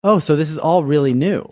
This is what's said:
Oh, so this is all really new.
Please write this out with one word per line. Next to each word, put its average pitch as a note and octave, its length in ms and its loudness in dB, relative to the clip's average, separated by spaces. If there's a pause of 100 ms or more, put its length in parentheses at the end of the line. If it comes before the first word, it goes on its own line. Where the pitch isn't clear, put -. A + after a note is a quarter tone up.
Oh, G3 160 4
so D3+ 160 0
this D3+ 160 -2
is D#3 80 -6
all E3 240 0
really C#3 300 0
new. D#3+ 380 -2